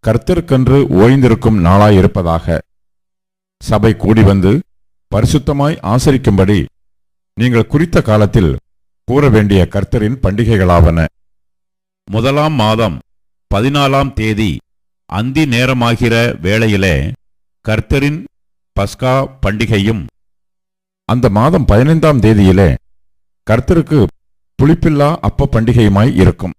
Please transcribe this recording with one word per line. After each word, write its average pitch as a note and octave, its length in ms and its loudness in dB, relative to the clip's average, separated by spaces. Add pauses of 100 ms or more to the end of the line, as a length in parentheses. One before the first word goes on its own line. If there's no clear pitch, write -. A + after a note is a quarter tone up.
கர்த்தருக்கென்று C3 680 0 (240)
ஓய்ந்திருக்கும் A#2 640 2
நாளாயிருப்பதாக. F#2 920 2 (1040)
சபை G#2+ 320 0
கூடி A2 260 2
வந்து G2 380 2 (540)
பரிசுத்தமாய் C#3+ 680 -2
ஆசரிக்கும்படி G#2 840 0 (680)
நீங்கள் A#2 320 0
குறித்த E3 360 -2
காலத்தில் G#2 540 0 (480)
கூற C#3+ 240 0
வேண்டிய G2+ 420 2
கர்த்தரின் G#2+ 520 -4
பண்டிகைகளாவன. F2+ 840 0 (1040)
முதலாம் C#3 420 -2
மாதம் A2 460 -2 (560)
பதினாலாம் C3+ 580 -2
தேதி G#2+ 460 -4 (480)
அந்தி C3 380 -4
நேரமாகிற A#2+ 960 -2
வேளையிலே G2 720 -2 (560)
கர்த்தரின் C#3 560 -2 (560)
பஸ்கா C3 680 -4
பண்டிகையும், G#2 600 -2 (1000)
அந்த A#2+ 240 -2
மாதம் B2+ 360 0
பதினைந்தாம் D3 560 2
தேதியிலே F#2+ 560 4 (760)
கர்த்தருக்கு C#3+ 560 0 (560)
புளிப்பில்லா D3+ 580 0
அப்ப - 320 -2
பண்டிகையுமாய் A2+ 600 2
இருக்கும். F#2 440 0